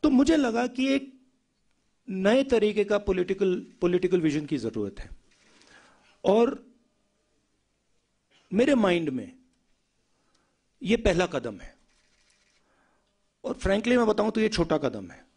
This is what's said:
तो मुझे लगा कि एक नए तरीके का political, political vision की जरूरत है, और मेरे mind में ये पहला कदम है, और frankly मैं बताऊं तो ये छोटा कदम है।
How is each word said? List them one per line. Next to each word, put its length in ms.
तो 60
मुझे 280
लगा 300
कि 200
एक 340
नए 340
तरीके 400
का 140
political, 680
political 400
vision 240
की 120
जरूरत 420
है, 100
और 480
मेरे 220
mind 340
में 280
ये 140
पहला 280
कदम 340
है, 180
और 120
frankly 420
मैं 100
बताऊं 240
तो 100
ये 80
छोटा 280
कदम 340
है। 140